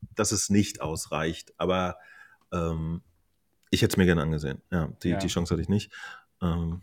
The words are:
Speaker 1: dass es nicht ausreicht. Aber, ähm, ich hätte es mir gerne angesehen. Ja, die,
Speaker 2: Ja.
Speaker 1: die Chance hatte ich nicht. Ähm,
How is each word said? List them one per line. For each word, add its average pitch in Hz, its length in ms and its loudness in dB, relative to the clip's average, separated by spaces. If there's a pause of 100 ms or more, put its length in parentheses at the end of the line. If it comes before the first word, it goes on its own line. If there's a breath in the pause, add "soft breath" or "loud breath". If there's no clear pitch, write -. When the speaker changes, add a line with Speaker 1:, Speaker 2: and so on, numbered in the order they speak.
(140)
Speaker 1:
dass 104 160 0
es - 200 0
nicht 101 300 4
ausreicht. 80 800 -4
Aber, 90 380 0 (560 soft breath)
ähm, 82 500 -2 (680)
ich - 100 4
hätte 107 100 4
es - 40 -2
mir 92 100 6
gerne 85 160 4
angesehen. 76 400 -2 (100)
Ja, 82 160 0 (140)
die, 90 80 0
Speaker 2:
Ja. 90 80 0
Speaker 1:
die 92 100 0
Chance 87 260 -2
hatte 80 80 0
ich 80 60 -6
nicht. 104 240 0 (500 loud breath)
Ähm, 85 400 -2